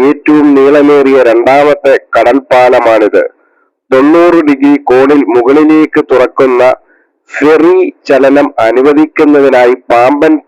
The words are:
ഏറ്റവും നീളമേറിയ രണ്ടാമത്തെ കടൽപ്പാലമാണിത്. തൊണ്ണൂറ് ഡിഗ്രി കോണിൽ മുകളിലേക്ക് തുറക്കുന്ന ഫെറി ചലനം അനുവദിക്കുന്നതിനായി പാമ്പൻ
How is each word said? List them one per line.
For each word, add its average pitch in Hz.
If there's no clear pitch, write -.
ഏറ്റവും 147
നീളമേറിയ 139
രണ്ടാമത്തെ 135
കടൽപ്പാലമാണിത്. 120
തൊണ്ണൂറ് 165
ഡിഗ്രി 143
കോണിൽ 135
മുകളിലേക്ക് 151
തുറക്കുന്ന 127
ഫെറി 156
ചലനം 139
അനുവദിക്കുന്നതിനായി 139
പാമ്പൻ 143